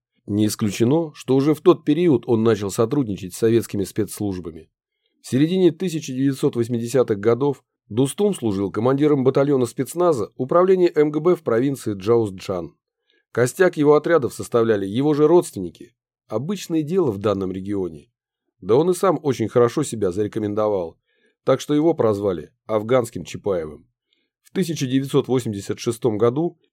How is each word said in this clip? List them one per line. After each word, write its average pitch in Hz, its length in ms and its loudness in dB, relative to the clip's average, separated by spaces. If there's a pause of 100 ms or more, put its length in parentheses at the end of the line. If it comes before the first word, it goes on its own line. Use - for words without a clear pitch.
(260)
Не 107 200 0
исключено, 113 680 0
что - 220 -2
уже 139 180 4
в - 60 -10
тот - 240 4
период 151 420 2
он 113 160 2
начал 104 280 0
сотрудничать 104 640 -2
с - 40 -14
советскими 110 460 0
спецслужбами. 90 840 -6 (500)
В - 80 -20
середине 170 420 2
тысяча 156 420 -6
девятьсот 135 440 -2
восьмидесятых 117 640 0
годов 120 420 0 (260)
Дустум 139 460 0
служил 98 380 -2
командиром 139 500 2
батальона 135 440 2
спецназа 151 680 -2
управления 175 560 2
М 151 200 2
Г 151 80 -2
Б 180 160 2
в 175 60 -8
провинции 120 520 -2
Джаузджан. 95 800 -2 (560)
Костяк 160 460 2
его 147 180 6
отрядов 160 400 2
составляли 110 520 0
его 139 280 0
же 151 140 4
родственники. 127 680 0 (320)
Обычное 160 560 -4
дело 156 300 0
в 98 60 -6
данном 98 340 -2
регионе. 95 580 -8 (500)
Да 95 160 2
он 165 140 4
и 175 40 2
сам 175 280 0
очень 120 260 -2
хорошо 120 340 2
себя 104 280 -4
зарекомендовал, 104 880 -4 (460)
так 131 160 0
что 147 140 -4
его 156 180 2
прозвали 101 600 -2 (120)
афганским 110 600 -2
Чапаевым. 85 640 -6 (560)
В - 120 -20
тысяча 165 320 -4
девятьсот 135 420 0
восемьдесят 110 500 -4
шестом 117 380 -2
году 131 420 0 (140)